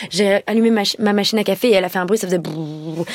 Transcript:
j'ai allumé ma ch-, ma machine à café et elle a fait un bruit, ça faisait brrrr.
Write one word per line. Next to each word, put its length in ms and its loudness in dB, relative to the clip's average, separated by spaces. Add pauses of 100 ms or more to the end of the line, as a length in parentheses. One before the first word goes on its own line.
j'ai 380 2
allumé 240 4
ma 140 2
ch-, 140 -4
ma 140 2
machine 240 0
à 60 0
café 260 0
et 40 6
elle 120 4
a 40 -4
fait 100 -4
un 60 -2
bruit, 120 0
ça 100 -4
faisait 120 2
brrrr. 760 -8